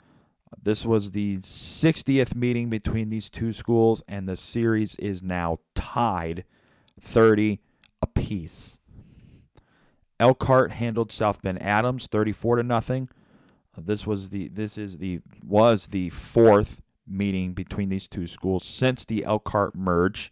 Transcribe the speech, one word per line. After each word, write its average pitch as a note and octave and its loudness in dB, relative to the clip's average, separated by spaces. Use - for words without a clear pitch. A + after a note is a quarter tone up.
This A2 -2
was G#2+ 0
the G2+ -4
sixtieth - -2
meeting A#2+ -2
between A2 -4
these A2 -8
two A2+ -6
schools, A2+ 2
and G2 -8
the F#2 -4
series A2 -2
is F#2+ -6
now F2 -2
tied F2+ -4
thirty G#2+ 4
apiece. - -6
Elkhart B2+ 4
handled A2+ -2
South G#2 0
Bend F#2 -4
Adams A#2 0
thirty-four G#2+ 0
to A#2+ 2
nothing. B2 -2
Uh, - -14
this G2+ -4
was G2 -4
the, F#2+ -8
this G2+ -10
is G2 -12
the, F2+ -6
was G#2+ 6
the F2+ -4
fourth G#2+ 6
meeting F#2+ -2
between G2 -6
these F#2+ -4
two F2+ -8
schools F2+ -4
since B2+ -2
the A2 -4
Elkhart G#2 -2
merge, F2+ 0